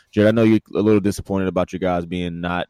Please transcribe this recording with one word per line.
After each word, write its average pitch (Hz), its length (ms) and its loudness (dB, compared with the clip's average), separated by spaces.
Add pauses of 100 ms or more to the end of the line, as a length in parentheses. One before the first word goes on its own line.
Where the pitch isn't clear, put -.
(120)
Jared, 104 180 4
I - 20 6
know 113 120 2
you're 110 160 4 (160)
a 90 60 0
little 107 180 4
disappointed 95 480 -2
about 90 240 -2
your 90 80 -10
guys 87 280 -2
being 87 340 -6
not, 87 280 -6